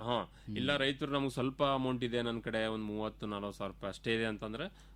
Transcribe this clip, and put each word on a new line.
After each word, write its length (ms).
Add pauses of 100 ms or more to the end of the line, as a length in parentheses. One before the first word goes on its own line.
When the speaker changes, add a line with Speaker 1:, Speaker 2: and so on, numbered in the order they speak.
Speaker 1:
ಹಾ. 220
Speaker 2:
ಹ್ಮ್. 340
Speaker 1:
ಇಲ್ಲ 200
ರೈತರು 360
ನಮ್ಗೆ 180
ಸ್ವಲ್ಪ 340
ಅಮೌಂಟ್ 400
ಇದೆ, 180
ನನ್ 200
ಕಡೆ 240
ಒಂದು 180
ಮೂವತ್ತು, 420
ನಲವತ್ತು 320
ಸಾವಿರ 140
ರೂಪಾಯಿ 180
ಅಷ್ಟೇ 240
ಇದೆ 100
ಅಂತಂದ್ರೆ 720